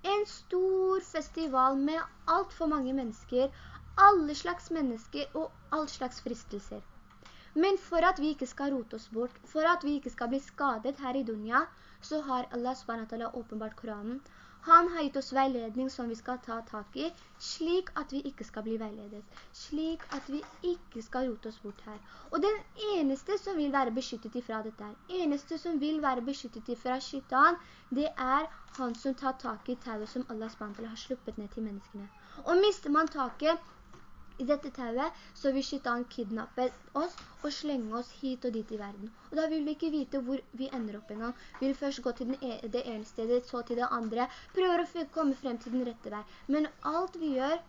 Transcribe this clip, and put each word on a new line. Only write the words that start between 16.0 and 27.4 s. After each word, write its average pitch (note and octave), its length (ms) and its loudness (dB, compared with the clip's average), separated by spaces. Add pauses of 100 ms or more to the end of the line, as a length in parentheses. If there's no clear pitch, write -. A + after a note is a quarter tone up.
vi A3+ 100 -4
skal B3+ 260 -6
ta A3+ 120 -6 (100)
tak G#3 300 -10
i, D#4 140 -2 (280)
slik F4 520 0 (100)
at D4 100 -8
vi C4+ 80 -2 (120)
ikke A3+ 160 -12
skal G#3+ 180 -8
bli A3 160 0
veiledet, G#3+ 400 -10 (320)
slik D#4+ 500 -4 (140)
at C4+ 160 -8
vi D4 80 -2 (300)
ikke A#3+ 340 -6
skal B3+ 240 -2
rote A3 240 -8
oss - 100 -20
bort G3+ 220 -12
her. G#3+ 140 -14 (320)
Og D#4 120 2
den G#4+ 160 4 (360)
eneste D4+ 420 2
som F#4+ 240 -2
vil C#4+ 100 2
være C4 280 4
beskyttet A3+ 360 -8
ifra A#3 300 -4
dette A3 240 -10
her, F4+ 320 -4
eneste D4+ 400 0
som E4+ 180 0
vil D4+ 220 2
være B3+ 240 2
beskyttet A#3+ 500 -6
ifra B3+ 240 -2
shaitan, C#4+ 640 4 (280)